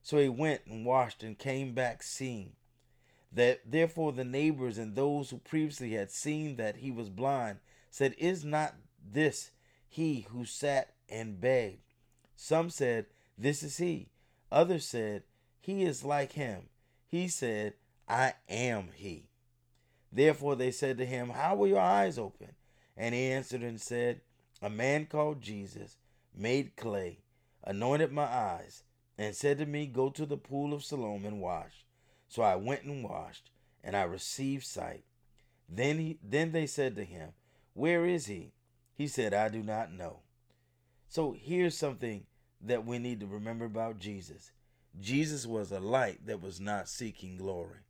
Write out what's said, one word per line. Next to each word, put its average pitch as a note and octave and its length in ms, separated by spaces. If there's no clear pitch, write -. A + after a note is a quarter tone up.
So - 160
he C#3 100
went C3+ 380
and A2+ 180
washed B2 380
and A2 160
came C3+ 360
back B2 280
seeing. A#2 540
That, A#2+ 320
therefore D#3+ 480
the B2+ 120
neighbors C3 520
and G#2+ 200
those C#3+ 340
who B2+ 80
previously D3 540
had G2+ 180
seen D3+ 460
that B2+ 220
he C3 120
was A#2 180
blind A#2 520
said, C3+ 280
"Is F3 260
not D3+ 300
this C#3 520
he D#3 440
who A#2+ 140
sat C3+ 500
and G#2+ 320
begged?" A#2 420
Some E3 360
said, A#2+ 360
"This C#3 240
is D3 140
he." E3+ 340
Others E3+ 360
said, G#2+ 380
"He G3 220
is D3 220
like C#3+ 280
him." G#2 360
He F3+ 220
said, G#2+ 460
"I B2 260
am A2+ 440
he." F#2 360
Therefore C#3+ 440
they B2+ 140
said B2+ 280
to B2+ 80
him, B2 240
"How D3 260
were G3+ 100
your G3 140
eyes F#3 380
open?" - 360
And A#2 180
he B2+ 120
answered C3 360
and A#2 180
said, A#2+ 420
"A G#2 100
man C3+ 360
called D3+ 340
Jesus G2+ 560
made B2 440
clay, G2 460
anointed B2+ 480
my D3 120
eyes, A2 600
and G#2 160
said C#3+ 240
to D3+ 80
me, D3 200
'Go C3 240
to D3+ 160
the C#3+ 100
pool C#3 360
of C#3+ 120
Siloam G#2+ 400
and G#2 160
wash.' F2 440
So - 140
I G2+ 120
went A2 300
and C#3 180
washed, - 480
and F#2+ 140
I G2 80
received C3 600
sight." - 400
Then C3 300
he, D#3+ 240
then D3+ 300
they D#3+ 160
said C3 260
to G2+ 100
him, E2+ 280
"Where E3+ 320
is E3+ 200
he?" F#2+ 260
He D3 140
said, A2+ 260
"I G#2+ 140
do G#2+ 160
not G#2+ 280
know." F2+ 280
So D3+ 240
here's E3+ 440
something A#2+ 500
that A2+ 240
we A#2+ 160
need A#2+ 180
to G2+ 80
remember A2 380
about A2+ 340
Jesus. G2 540
Jesus C3+ 480
was A2 240
a G2 100
light A2+ 460
that G#2+ 140
was F2 200
not G2 280
seeking F#2+ 480
glory. F#2 540